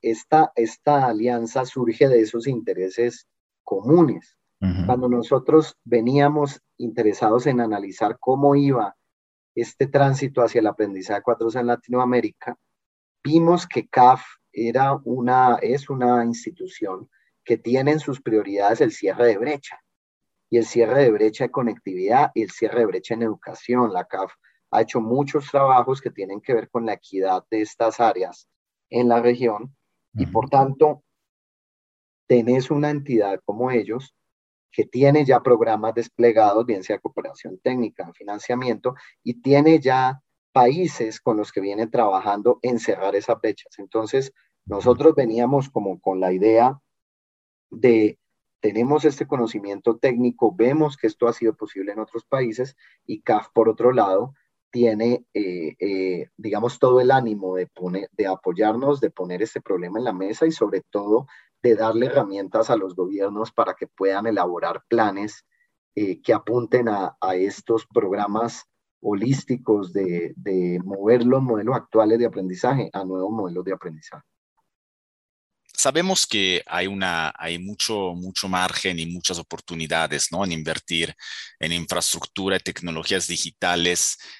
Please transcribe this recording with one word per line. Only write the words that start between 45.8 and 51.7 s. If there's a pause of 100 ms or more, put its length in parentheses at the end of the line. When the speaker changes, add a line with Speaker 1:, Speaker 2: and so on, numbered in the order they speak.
Speaker 1:
con
la
idea (920)
de (420)
tenemos
este
conocimiento
técnico,
vemos
que
esto
ha
sido
posible